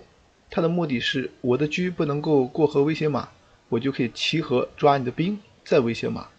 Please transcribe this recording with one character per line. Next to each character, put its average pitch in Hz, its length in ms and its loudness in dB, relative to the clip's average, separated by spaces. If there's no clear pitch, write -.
他 190 100 -2
的 165 80 2
目 170 160 0
的 127 140 -2
是 - 320 -4
我 123 160 2
的 151 100 0
车 180 220 -2
不 170 160 -4
能 143 160 -2
够 147 240 4
过 147 220 0
河 139 160 2
威 156 100 0
胁 151 160 -2
马， 131 200 -4
我 117 100 0
就 135 120 -2
可 135 120 -2
以 117 100 -2
骑 - 280 -2
河 123 360 0
抓 139 200 4
你 127 80 -4
的 123 60 -4
兵， 202 280 -4
再 165 160 2
威 117 140 2
胁 113 160 -6
马， - 180 -8